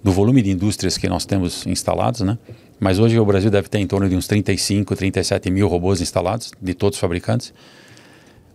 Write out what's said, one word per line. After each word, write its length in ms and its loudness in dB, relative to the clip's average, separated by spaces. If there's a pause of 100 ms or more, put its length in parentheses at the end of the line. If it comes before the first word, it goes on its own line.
do 80 2
volume 320 4
de 80 0
indústrias 480 -2
que 100 -2
nós 160 -2
temos 420 -2
instalados, 560 -2
né? 140 0 (440)
Mas 180 2
hoje 200 4
o 60 4
Brasil 240 4
deve 200 2
ter 100 -2
em 80 0
torno 220 0
de 80 2
uns 100 -2
trinta 260 0
e 60 0
cinco, 380 -2
trinta 240 -2
e 40 -2
sete 280 -2
mil 160 2
robôs 320 0
instalados, 500 -4 (100)
de 140 -6
todos 220 -4
os 40 -12
fabricantes, 540 -4 (1000)